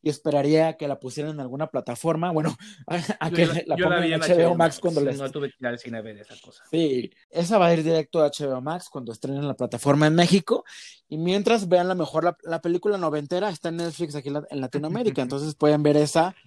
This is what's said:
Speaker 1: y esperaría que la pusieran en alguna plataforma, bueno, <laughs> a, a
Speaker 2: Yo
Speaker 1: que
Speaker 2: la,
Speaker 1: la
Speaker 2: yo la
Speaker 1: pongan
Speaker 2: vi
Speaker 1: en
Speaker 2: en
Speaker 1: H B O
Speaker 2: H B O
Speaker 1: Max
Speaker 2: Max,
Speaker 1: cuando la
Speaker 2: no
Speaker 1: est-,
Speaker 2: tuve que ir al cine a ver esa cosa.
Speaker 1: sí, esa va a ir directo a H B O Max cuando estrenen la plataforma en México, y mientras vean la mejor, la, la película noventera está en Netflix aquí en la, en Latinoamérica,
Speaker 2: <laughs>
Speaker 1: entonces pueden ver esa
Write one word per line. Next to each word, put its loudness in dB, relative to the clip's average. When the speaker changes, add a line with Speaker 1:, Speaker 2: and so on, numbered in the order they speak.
Speaker 1:
y -2
esperaría 2
que -8
la -6
pusieran -8
en -10
alguna -6
plataforma, -4
bueno, -2
<laughs> -20
a, -4
a -4
Speaker 2:
Yo -4
Speaker 1:
que 6
Speaker 2:
la, 0
Speaker 1:
la -2
Speaker 2:
yo 2
la 2
Speaker 1:
pongan 0
Speaker 2:
vi 0
Speaker 1:
en 0
Speaker 2:
en -2
Speaker 1:
H 4
B 6
O -
Speaker 2:
H -
B -
O 2
Speaker 1:
Max 2
Speaker 2:
Max, -16
Speaker 1:
cuando 0
la 2
Speaker 2:
no -8
Speaker 1:
est-, -8
Speaker 2:
tuve -6
que -20
ir -6
al -6
cine -12
a -8
ver -16
esa -20
cosa. -20
Speaker 1:
sí, 0
esa 2
va 6
a 6
ir 2
directo 0
a 6
H -4
B -2
O -4
Max -8
cuando -12
estrenen -6
la -4
plataforma 2
en 4
México, 2
y -10
mientras 0
vean 4
la -2
mejor, -2
la, 0
la -6
película -2
noventera -2
está -6
en -6
Netflix -6
aquí -10
en -4
la, -6
en -6
Latinoamérica, -4
Speaker 2:
<laughs> -
Speaker 1:
entonces -6
pueden 4
ver 6
esa 2